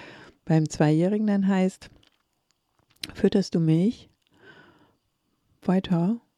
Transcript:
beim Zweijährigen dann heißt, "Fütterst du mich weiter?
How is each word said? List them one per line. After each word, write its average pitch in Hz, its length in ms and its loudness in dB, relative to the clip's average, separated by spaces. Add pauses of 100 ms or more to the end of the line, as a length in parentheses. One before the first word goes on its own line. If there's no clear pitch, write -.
(440)
beim 160 240 2
Zweijährigen 180 600 0
dann 202 200 0
heißt, 190 440 -2 (1200)
"Fütterst - 400 0
du 180 60 0
mich 165 500 0 (1500)
weiter? 185 580 -2 (180)